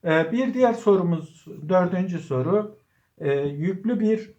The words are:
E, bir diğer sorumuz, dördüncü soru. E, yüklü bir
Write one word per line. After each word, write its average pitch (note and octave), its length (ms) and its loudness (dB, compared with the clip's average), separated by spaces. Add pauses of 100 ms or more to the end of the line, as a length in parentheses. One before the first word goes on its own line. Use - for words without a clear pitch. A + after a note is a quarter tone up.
E, D#3+ 260 2
bir A#3+ 220 0
diğer B3 200 4
sorumuz, F3 720 0 (240)
dördüncü F3+ 500 0
soru. F#3 580 -2 (400)
E, C#3+ 220 -2
yüklü F#3 600 -4
bir G#3+ 400 0